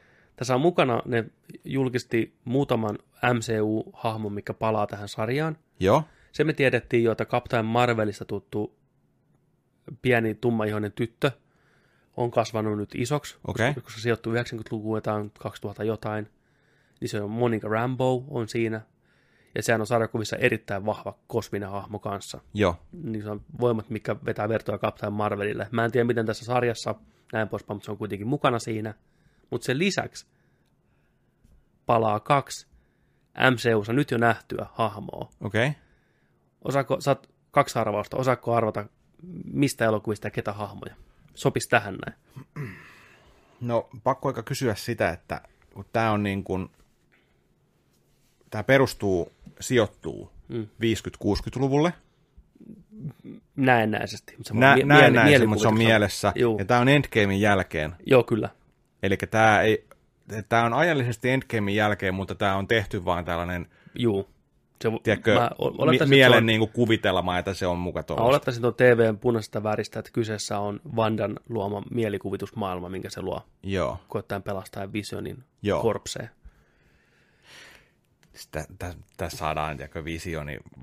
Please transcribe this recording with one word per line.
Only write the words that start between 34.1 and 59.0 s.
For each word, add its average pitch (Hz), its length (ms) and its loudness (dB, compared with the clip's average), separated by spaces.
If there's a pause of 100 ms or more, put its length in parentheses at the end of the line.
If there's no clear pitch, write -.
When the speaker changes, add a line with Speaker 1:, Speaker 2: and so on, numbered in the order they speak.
Speaker 1:
jo 127 80 0
nähtyä 117 540 0
hahmoa. - 580 -6 (100)
Speaker 2:
Okei. 113 300 -2 (920)
Speaker 1:
Osaako, 135 360 -2
saat - 280 -2 (220)
kaksi - 280 2
arvausta. 104 380 -2
Osaatko 123 380 0
arvata, 107 320 0 (680)
mistä 139 320 0
elokuvista 110 420 -2
ja 107 40 -8
ketä 107 220 -6
hahmoja? 101 420 -12 (400)
Sopis - 340 -2
tähän 101 280 0 (100)
näin. - 120 -12 (1400)
Speaker 2:
No, 120 280 -2 (160)
pakko 135 240 0
aika 127 140 -4
kysyä 120 320 -2
sitä, 110 360 -2
että 82 300 -8 (340)
kun 98 180 -16
tää 113 200 2
on 104 100 2
niin 98 220 -2
kuin, 92 240 -4 (1800)
tää 110 140 -6
perustuu, 104 680 2 (280)
sijoittuu 82 720 0 (180)
Speaker 1:
Mm. 117 180 -6 (140)
Speaker 2:
viisikymmentä-kuusikymmentäluvulle. 127 1120 0 (1600)
Speaker 1:
Näennäisesti. 113 840 2
Mut - 80 -16
se - 80 -6
Speaker 2:
Nä-, 123 140 8
Speaker 1:
voi 139 80 10
mie-, 131 100 4
Speaker 2:
näennäisesti, 143 440 10
Speaker 1:
miele-, 127 160 8
Speaker 2:
mut 107 140 2
se 117 80 4
on 107 60 6
Speaker 1:
mielikuvituksella. 113 240 6
Speaker 2:
mielessä. 101 360 2
Speaker 1:
Juu. 117 240 2
Speaker 2:
Ja 98 60 -4
tää 120 160 4
on 123 80 6
Endgamein 110 520 4
jälkeen. 90 540 2 (120)
Speaker 1:
Joo, 123 180 8
kyllä. 110 240 -2 (540)